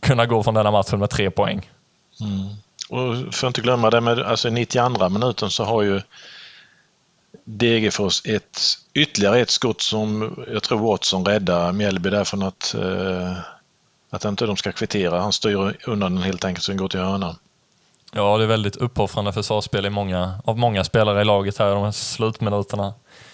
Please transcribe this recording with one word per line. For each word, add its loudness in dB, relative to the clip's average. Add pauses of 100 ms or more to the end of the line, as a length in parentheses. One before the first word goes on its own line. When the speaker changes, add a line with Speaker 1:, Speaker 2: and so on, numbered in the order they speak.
Speaker 1:
kunna 4
gå 2
från 2
denna 4
matchen 2
med 0
tre 0
poäng. -2 (520)
Speaker 2:
Mm. -4 (420)
Och -4
för -2
att 2
inte -4
glömma 4
det, 6
med, 2
alltså, 0
i 0
nittioandra 2
minuten 0
så -2
har 2
ju 2 (1400)
Degerfors 0
ett, -4 (320)
ytterligare 2
ett 2
skott -2
som -2 (180)
jag -4
tror 0
Watson 0
räddar 2
Mjällby 0
där 0
från -4
att, -6
eh, -2 (760)
att -8
inte -2
de -2
ska -4
kvittera. 0
Han -2
styr 0
undan -2
den -2
helt -4
enkelt -4
så -4
den -4
går -2
till -4
hörna. -2 (760)
Speaker 1:
Ja, 2
det 4
är 2
väldigt 0
uppoffrande -2
försvarsspel -2
i 0
många, -4
av 0
många 2
spelare 4
i 4
laget 2
här, 2
de 2
här 0
slutminuterna. -2 (400)